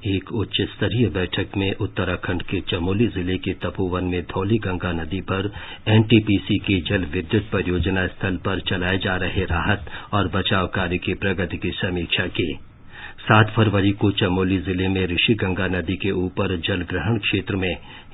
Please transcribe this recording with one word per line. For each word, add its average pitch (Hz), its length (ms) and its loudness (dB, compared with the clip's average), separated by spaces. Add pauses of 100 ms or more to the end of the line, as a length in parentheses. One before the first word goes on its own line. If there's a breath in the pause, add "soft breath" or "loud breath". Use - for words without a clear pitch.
एक 98 280 -2
उच्च 104 280 -2
स्तरीय 104 460 0
बैठक 92 500 -2
में 98 160 0
उत्तराखंड 92 680 -2
के - 180 -4
चमोली 95 480 0
जिले 92 300 -2
के 92 140 -2
तपोवन 90 520 -2
में 90 180 0
धौलीगंगा 95 720 0
नदी 85 300 -4
पर 95 300 -2 (360 loud breath)
एनटीपीसी 107 720 6
के 98 220 0
जल 92 340 0
विद्युत 92 300 0
परियोजना 90 640 0
स्थल 95 280 -4
पर 95 240 -2
चलाए 92 380 0
जा 95 180 0
रहे 90 280 0
राहत 87 420 0 (280 loud breath)
और 98 220 2
बचाव 95 320 2
कार्य 90 300 -2
की 92 160 -2
प्रगति 90 440 -2
की 90 120 -4
समीक्षा 90 560 -2
की। 82 340 -4 (600 loud breath)
सात 107 300 6
फरवरी 101 420 4
को 101 200 2
चमोली 92 460 2
जिले 92 300 0
में 95 200 0
ऋषिगंगा 92 600 2
नदी 90 280 0
के 95 160 -2
ऊपर 92 460 0
जल 90 320 -2
ग्रहण 92 280 0
क्षेत्र 98 380 -2
में 90 220 -2 (360 loud breath)